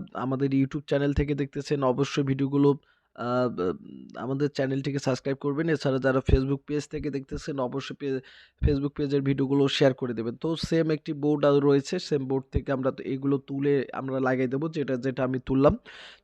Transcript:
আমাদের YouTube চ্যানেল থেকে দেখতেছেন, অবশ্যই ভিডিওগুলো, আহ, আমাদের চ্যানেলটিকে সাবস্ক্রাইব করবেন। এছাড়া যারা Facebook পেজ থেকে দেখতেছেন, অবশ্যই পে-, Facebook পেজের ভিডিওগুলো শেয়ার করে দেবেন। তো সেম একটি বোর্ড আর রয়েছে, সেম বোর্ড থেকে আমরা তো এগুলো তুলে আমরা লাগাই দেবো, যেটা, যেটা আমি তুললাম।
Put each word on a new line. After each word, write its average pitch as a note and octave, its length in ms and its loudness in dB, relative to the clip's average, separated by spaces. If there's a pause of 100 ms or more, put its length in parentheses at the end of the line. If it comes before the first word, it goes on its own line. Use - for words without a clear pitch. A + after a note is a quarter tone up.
(140)
আমাদের C3+ 360 -2
YouTube C3+ 380 0
চ্যানেল C#3+ 260 0
থেকে C#3+ 220 0
দেখতেছেন, C#3+ 480 -4
অবশ্যই C3+ 400 2
ভিডিওগুলো, C#3 540 2 (380)
আহ, B2 340 0 (640)
আমাদের C3+ 340 -2
চ্যানেলটিকে C3+ 500 -2
সাবস্ক্রাইব C3+ 380 -2
করবেন। C#3+ 320 -2
এছাড়া C#3 300 0
যারা C3 200 2
Facebook C3+ 380 2
পেজ D3 300 -6
থেকে D3 220 -8
দেখতেছেন, C#3 500 -6
অবশ্যই C3+ 360 -4
পে-, C3+ 260 -4 (440)
Facebook C#3+ 240 2
পেজের C#3+ 320 0
ভিডিওগুলো C3+ 460 2
শেয়ার C3+ 260 4
করে B2 200 -4
দেবেন। A2+ 220 -4
তো D#3+ 200 -4
সেম D#3+ 360 0
একটি D#3 220 -4
বোর্ড D3 320 0
আর C#3+ 140 6
রয়েছে, C#3+ 400 4
সেম C#3 260 -2
বোর্ড C3 260 -2
থেকে C#3 200 -2
আমরা C3 200 0
তো - 120 -14
এগুলো C3+ 340 0
তুলে C#3 560 0
আমরা C3 260 -4
লাগাই C3 280 2
দেবো, C#3 220 -2
যেটা, C#3 280 -2
যেটা C3 260 -4
আমি B2+ 160 -2
তুললাম। C#3 380 4 (460)